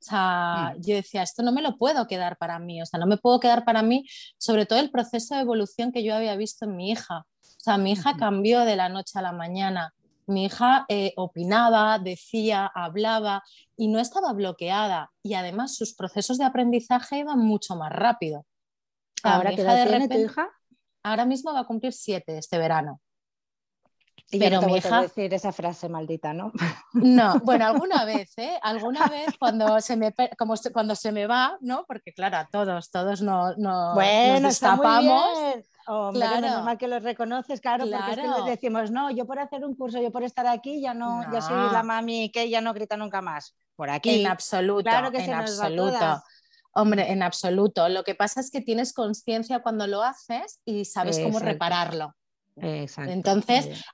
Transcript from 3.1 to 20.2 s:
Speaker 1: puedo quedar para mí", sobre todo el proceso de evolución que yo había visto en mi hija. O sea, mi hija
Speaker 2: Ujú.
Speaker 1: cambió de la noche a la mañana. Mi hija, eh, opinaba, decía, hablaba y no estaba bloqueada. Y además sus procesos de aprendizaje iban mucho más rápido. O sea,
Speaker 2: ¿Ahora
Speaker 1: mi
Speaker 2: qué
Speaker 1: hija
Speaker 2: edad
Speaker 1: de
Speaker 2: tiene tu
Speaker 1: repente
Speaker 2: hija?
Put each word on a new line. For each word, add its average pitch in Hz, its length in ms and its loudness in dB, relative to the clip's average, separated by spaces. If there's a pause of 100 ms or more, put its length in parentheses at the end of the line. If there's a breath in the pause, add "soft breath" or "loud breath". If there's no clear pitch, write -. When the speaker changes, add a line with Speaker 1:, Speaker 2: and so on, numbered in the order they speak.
Speaker 1:
puedo 247 220 4
quedar 240 240 4
para 226 180 4
mí", 247 220 2 (340 loud breath)
sobre 214 280 2
todo 226 140 2
el 294 100 0
proceso 233 440 -4
de 277 80 0
evolución 233 500 -2
que 247 120 -4
yo 214 100 0
había 214 220 -2
visto 214 300 -6
en 202 100 -6
mi 180 140 -4
hija. 175 340 -6 (180)
O - 220 -20
sea, 202 140 4
mi 196 140 2
hija 208 200 0
Speaker 2:
Ujú. 170 60 -10
Speaker 1:
cambió 214 480 2
de 214 100 2
la 185 140 0
noche 190 280 -8
a 190 40 -2
la 180 100 -4
mañana. 175 640 -4 (320)
Mi 196 180 0
hija, 254 440 2
eh, 202 280 0
opinaba, 214 840 2
decía, 196 760 -2
hablaba 202 680 -2 (340 soft breath)
y 220 120 0
no 214 100 4
estaba 277 360 0
bloqueada. 185 760 -2 (120)
Y 208 120 -6
además 185 420 -6
sus - 180 -8
procesos 202 440 -4
de 277 60 2
aprendizaje 247 760 0
iban 294 220 -2
mucho 214 360 0
más 156 160 -8
rápido. 170 480 0
O 151 40 -20 (800)
sea, 208 100 6
Speaker 2:
¿Ahora 185 120 6
Speaker 1:
mi 196 100 2
Speaker 2:
qué 202 80 0
Speaker 1:
hija - 0 -
Speaker 2:
edad 226 140 6
Speaker 1:
de 247 60 6
Speaker 2:
tiene 247 260 4
tu 254 100 -2
Speaker 1:
repente - 0 -
Speaker 2:
hija? 262 300 0 (560)